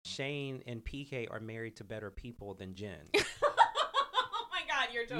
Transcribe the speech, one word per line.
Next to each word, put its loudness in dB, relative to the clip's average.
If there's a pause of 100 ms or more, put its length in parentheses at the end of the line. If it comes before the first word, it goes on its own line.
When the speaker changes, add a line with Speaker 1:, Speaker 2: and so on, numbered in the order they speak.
Speaker 1:
Shane -2
and -4
P -4
K -2
are -4
married -6
to -10
better -4
people -8
than -6
Jen. -8
Speaker 2:
<laughs> 8 (1120)
Oh -2
my 0
God, 2
you're 0
Speaker 1:
No, -2